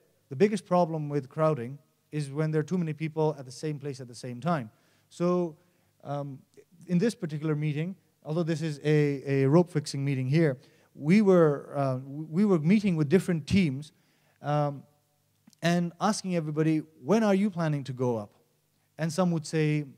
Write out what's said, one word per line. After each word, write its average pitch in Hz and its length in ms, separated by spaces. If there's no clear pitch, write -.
the 135 80
biggest 208 300
problem 160 420
with 143 200
crowding 143 500
is 147 200
when 156 200
there 156 100
are 151 40
too 175 140
many 160 140
people 156 460
at 139 60
the 127 80
same 151 260
place 135 220
at 123 80
the 120 60
same 123 260
time. 143 300
So, 175 440
um, 143 340
in 180 120
this 220 180
particular 156 400
meeting, 156 400
although 156 200
this 160 180
is 156 220
a, 143 580
a 135 60
rope 165 220
fixing 143 340
meeting 131 240
here, 147 280
we 170 260
were, 165 540
uh, 139 200
w-, 139 360
we 175 140
were 190 160
meeting 196 340
with 156 140
different 175 380
teams, 151 460
um, 147 440
and 170 380
asking 185 360
everybody, 156 460
"When 202 220
are 202 100
you 202 160
planning 160 340
to 139 80
go 123 240
up?" 104 140
And 160 140
some 180 200
would 160 140
say 151 380